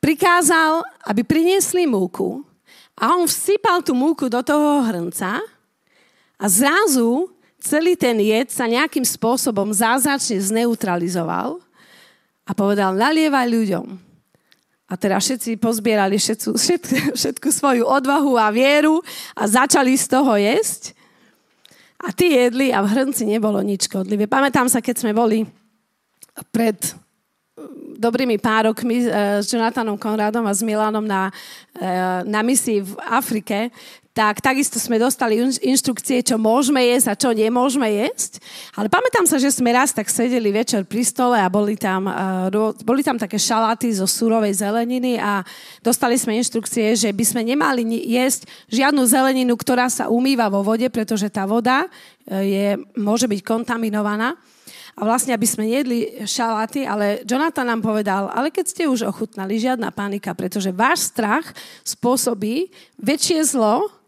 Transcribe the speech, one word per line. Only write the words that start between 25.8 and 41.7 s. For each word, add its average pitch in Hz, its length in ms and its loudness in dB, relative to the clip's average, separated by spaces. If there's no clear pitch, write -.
pred, 220 240 0
mm, - 400 -16
dobrými 233 400 0
pár 220 320 2
rokmi, 240 320 -2
e, 208 400 0
s 196 80 -6
Jonathanom 226 480 -2
Konrádom 214 480 -2
a 202 80 0
s 220 80 -2
Milanom 214 400 0
na, 196 240 -2
e, 185 480 -2
na 214 160 -2
misii 226 480 0
v 202 160 -12
Afrike, 226 640 -2
tak 214 340 0
takisto 269 380 0
sme 233 180 0
dostali 233 400 0
inš-, 247 240 -2
inštrukcie, 262 560 0
čo 247 160 0
môžeme 247 480 4
jesť 247 240 4
a 202 80 0
čo 247 160 0
nemôžeme 240 560 2
jesť. 214 560 -4
Ale 208 160 -2
pamätám 453 320 2
sa, 311 160 2
že 262 80 2
sme 254 240 2
raz 254 240 2
tak 208 160 -4
sedeli 240 400 0
večer 214 320 0
pri 226 240 -2
stole 247 320 2
a 190 80 4
boli 208 320 0